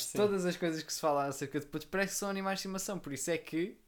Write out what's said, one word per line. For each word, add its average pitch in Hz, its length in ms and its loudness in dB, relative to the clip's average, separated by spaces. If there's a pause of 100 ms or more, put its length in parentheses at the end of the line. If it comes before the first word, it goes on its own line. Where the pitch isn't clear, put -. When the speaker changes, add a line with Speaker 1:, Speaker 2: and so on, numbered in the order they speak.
Speaker 1:
Sim. - 140 -4
Speaker 2:
todas 202 260 6
as 175 100 2
coisas 160 280 0
que - 100 -6
se - 80 -4
falam 143 260 4
acerca 143 320 -2
de 139 60 -6
putos - 220 -6
parece 190 260 0
que - 60 -2
são 202 100 -2
animais 190 300 0
de - 20 -
estimação, 190 380 -4
por 143 120 -8
isso 139 200 -4
é 160 60 2
que 165 400 -2 (100)